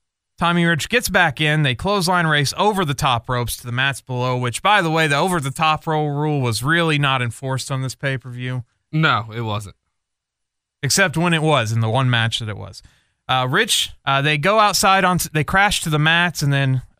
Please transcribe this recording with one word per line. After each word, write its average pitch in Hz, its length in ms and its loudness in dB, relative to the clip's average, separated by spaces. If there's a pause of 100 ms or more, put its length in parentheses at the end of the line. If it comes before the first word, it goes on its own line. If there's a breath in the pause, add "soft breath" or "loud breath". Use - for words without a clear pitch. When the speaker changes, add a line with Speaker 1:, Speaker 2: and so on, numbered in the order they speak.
(380)
Speaker 1:
Tommy 170 260 0
Rich 170 240 0
gets 240 220 -2
back 175 300 2
in. 156 240 2
They 131 100 2
clothesline 180 520 0
Race 147 300 0
over 196 280 0
the 143 100 -2
top 127 340 0
ropes 120 300 -4
to - 80 -16
the 120 60 -8
mats 131 280 -2
below, 127 380 -4
which, 123 240 -4
by 202 180 4
the 165 100 0
way, 160 160 2
the 143 100 0
over 180 220 0
the 139 120 -4
top 156 360 -2
rope 156 220 -2
rule 147 320 -2
was 117 240 -2
really 160 340 2
not 135 240 0
enforced 131 480 -6
on 131 120 -4
this 131 120 -6
pay-per-view. 127 720 -8 (260)
Speaker 2:
No, 139 440 2
it 120 80 -6
wasn't. 104 340 -6 (1040)
Speaker 1:
Except 160 340 0
when 170 180 2
it 156 80 0
was, 139 300 2
in 113 80 0
the 110 100 0
one 127 200 0
match 113 300 0
that 113 80 -10
it 101 80 -8
was. 98 260 -16 (460 soft breath)
Uh, 127 200 0
Rich, 202 420 0 (140)
uh, 139 180 2
they 151 160 2
go 190 200 2
outside, 196 460 4
onto, 180 240 0
they 151 160 0
crash 190 380 2
to 165 80 -4
the 151 100 2
mats, 170 420 2
and 143 100 2
then 135 300 0 (180)